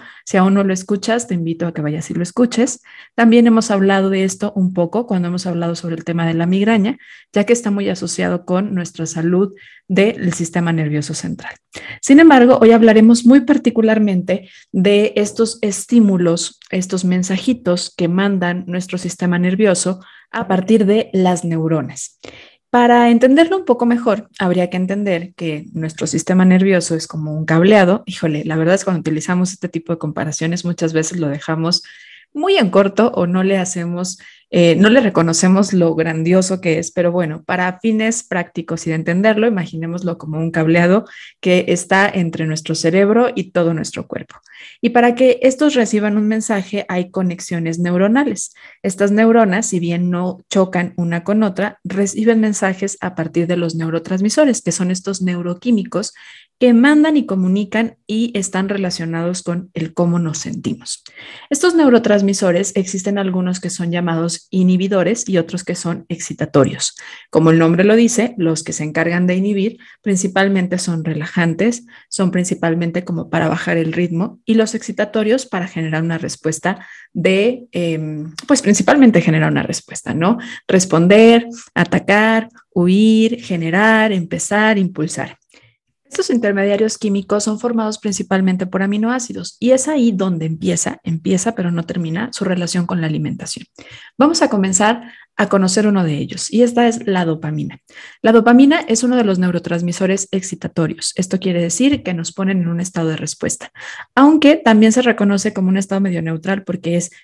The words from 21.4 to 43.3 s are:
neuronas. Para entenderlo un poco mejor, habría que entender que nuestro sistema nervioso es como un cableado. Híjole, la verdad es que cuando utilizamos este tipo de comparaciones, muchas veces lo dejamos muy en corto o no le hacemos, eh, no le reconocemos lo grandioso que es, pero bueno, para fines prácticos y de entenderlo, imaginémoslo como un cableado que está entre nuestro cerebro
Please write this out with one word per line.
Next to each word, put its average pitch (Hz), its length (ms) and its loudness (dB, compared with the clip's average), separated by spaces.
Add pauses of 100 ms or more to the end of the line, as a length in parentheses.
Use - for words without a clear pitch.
neuronas. 160 720 -4 (500)
Para 240 400 4
entenderlo 269 480 4
un 370 80 -6
poco 240 200 0
mejor, 233 440 0 (100)
habría 180 300 0
que 185 60 -8
entender 185 600 -4
que 156 360 -6
nuestro 160 340 -8
sistema 180 380 0
nervioso 185 520 4
es 160 120 -6
como 151 260 -8
un 156 120 -6
cableado. 190 600 4
Híjole, 156 380 -4
la 160 140 -4
verdad 165 180 2
es 196 60 0
que - 40 -8
cuando 180 140 -2
utilizamos 170 540 -2
este - 160 -10
tipo 165 240 -6
de 165 60 -8
comparaciones, 160 640 -6
muchas 170 260 -4
veces 156 260 -2
lo 156 120 -2
dejamos 160 540 -4 (500)
muy 370 240 0
en 220 120 2
corto 196 460 2
o 180 100 0
no 185 180 0
le 190 140 0
hacemos, 180 600 -6 (320)
eh, 170 240 4
no 196 140 6
le 254 120 6
reconocemos 185 720 2
lo 165 220 2
grandioso 170 640 0
que 165 160 0
es, 170 140 -6
pero 175 200 0
bueno, 165 320 -4
para 180 360 -4
fines 220 440 -2
prácticos 175 600 -6
y 165 60 -4
de 160 60 -4
entenderlo, 208 500 0
imaginémoslo 170 720 -6
como 156 200 -10
un 165 140 -4
cableado 170 540 2 (340)
que 180 300 0
está 190 380 2
entre 165 380 -4
nuestro 156 300 -6
cerebro 202 580 2